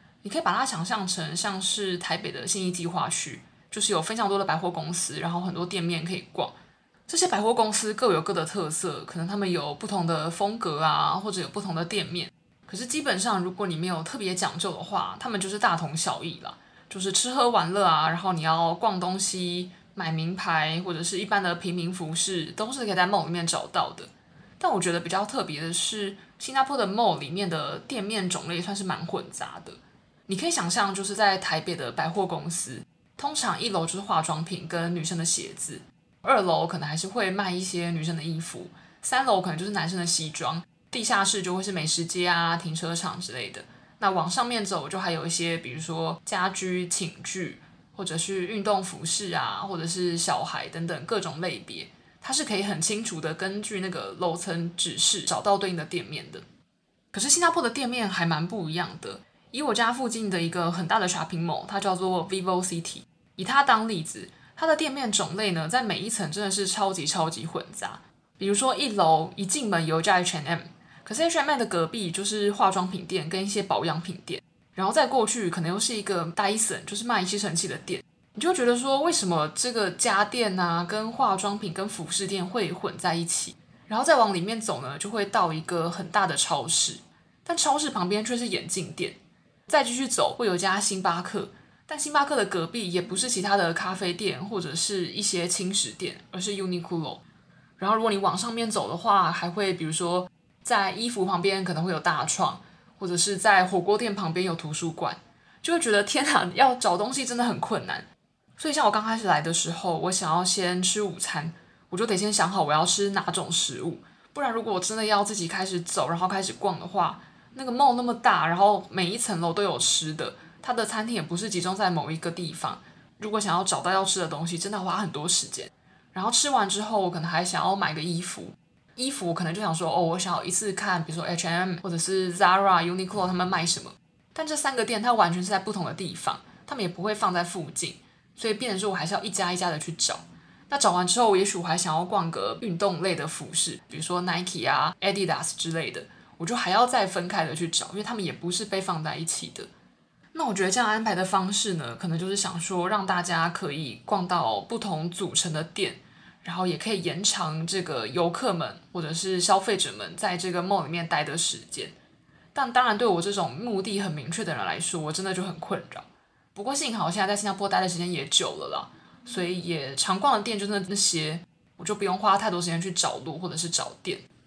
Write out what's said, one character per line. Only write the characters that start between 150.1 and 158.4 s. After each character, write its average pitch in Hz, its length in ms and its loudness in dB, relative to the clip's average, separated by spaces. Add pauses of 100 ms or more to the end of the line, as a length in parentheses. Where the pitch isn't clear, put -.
那 320 120 -2
我 226 80 0
觉 185 100 0
得 185 80 2
这 190 80 2
样 233 100 4
安 220 140 2
排 220 100 2
的 185 120 0
方 190 260 2
式 202 220 0
呢， 135 240 -4
可 185 100 -6
能 165 100 0
就 170 80 -2
是 196 120 -2
想 180 200 -2
说 175 300 0
让 196 180 0
大 185 160 2
家 170 280 2
可 170 240 -4
以 139 320 -6
逛 185 200 2
到 156 360 2
不 - 180 -6
同 170 300 -2
组 180 240 -6
成 - 180 2
的 156 100 -2
店， - 380 -4 (420)
然 175 140 -10
后 185 100 0
也 165 120 0
可 - 120 -4
以 196 120 0
延 170 200 -4
长 165 460 0
这 190 140 -2
个 131 260 -4
游 180 220 2
客 262 240 0